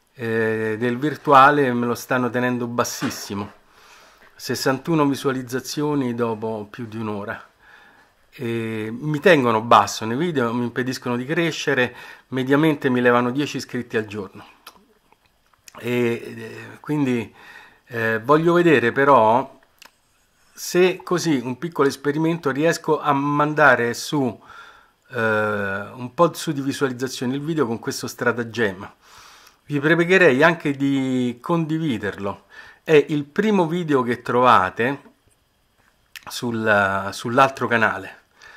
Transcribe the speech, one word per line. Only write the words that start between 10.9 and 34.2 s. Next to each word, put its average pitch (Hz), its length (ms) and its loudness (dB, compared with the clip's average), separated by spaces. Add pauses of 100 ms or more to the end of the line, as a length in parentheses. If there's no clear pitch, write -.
di 123 80 -6
crescere, 143 680 -2 (360)
mediamente 143 580 2
mi 123 140 2
levano 123 300 4
dieci 139 260 -4
iscritti 120 400 -8
al 107 80 -4
giorno. 104 400 -12 (1300)
E, 117 140 -6
eh, 113 880 -6
quindi, 127 560 -2 (520)
eh, 113 360 -2
voglio 156 300 4
vedere 143 400 4
però 131 680 4 (920)
se 175 500 0
così 160 400 0
un 123 140 -6
piccolo 156 320 0
esperimento 160 600 -2
riesco 151 520 -2
a 147 100 -2
mandare 143 840 2
su, 123 480 -4 (680)
eh, 123 100 -8
un 107 960 -4
po' 170 200 2
su - 200 -6
di 139 80 -6
visualizzazioni 127 720 -4
il 143 80 -6
video 151 260 -2
con 113 120 -4
questo - 280 -8
stratagemma. 113 880 -4 (720)
Vi 147 160 -4
pregherei 165 600 4
anche 170 340 2
di 131 640 -2
condividerlo. 147 1040 -4 (360)
È 156 280 4
il 147 140 -2
primo 202 440 0
video 156 340 0
che 120 220 -2